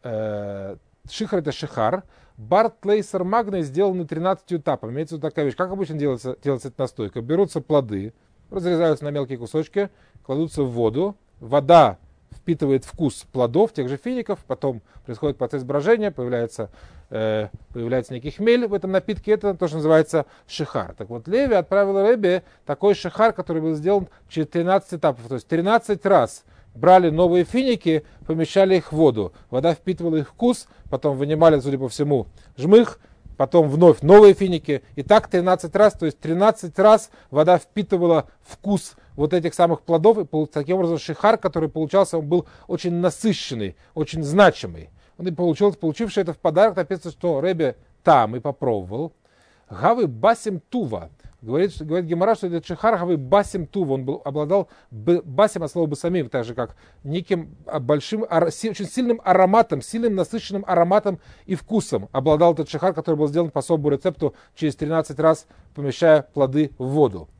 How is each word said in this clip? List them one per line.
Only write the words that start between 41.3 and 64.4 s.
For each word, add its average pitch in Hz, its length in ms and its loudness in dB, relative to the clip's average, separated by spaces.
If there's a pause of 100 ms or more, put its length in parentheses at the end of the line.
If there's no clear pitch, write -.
который 160 320 -4
получался, 165 480 -2
он 156 100 -6
был 165 180 0 (220)
очень 175 280 -4
насыщенный, 156 840 -4 (160)
очень 160 300 -6
значимый. 147 680 2 (280)
Он 175 100 -8
и 180 40 -6
получил, 175 420 0
получивший 185 500 -4
это 165 100 -6
в - 40 -14
подарок, 185 380 2
написано, 175 380 -6
что 165 260 -2
Ребе 160 380 -2 (260)
там 123 320 4
и 123 60 -8
попробовал. 120 720 -6 (560)
Гавы 196 380 0
басим 185 520 -2
тува. 107 520 -8 (300)
Говорит, 160 400 -4
говорит 160 260 -4
Гемара, 180 280 0
что 202 120 -8
этот 170 180 -6
шихар 214 320 -2
гавы 175 180 -2
басим 175 520 -2
тува. 160 260 -4
Он 135 100 -4
был, 135 220 -6
обладал 151 420 -2 (240)
б-, 117 320 0
басим 185 400 0
от 147 80 -8
слова 170 160 -2
"басамим", 160 400 -4
так 123 160 -4
же 117 100 -10
как 117 220 -8 (300)
неким, 170 500 -6 (120)
а, 156 120 -6
большим 147 500 -2
ар-, 165 220 2
си-, - 180 -6
очень 202 160 -8
сильным 240 380 -2
ароматом, 190 580 2
сильным 226 340 -4
насыщенным 196 520 -6
ароматом 180 520 2 (260)
и 190 100 -4
вкусом 143 560 -4
обладал 151 400 4
этот 160 160 -4
шихар, 175 260 -2
который 160 220 -2
был 151 140 0
сделан 165 200 -2
по 147 100 -4
особому 147 320 -2
рецепту, 143 440 -2 (200)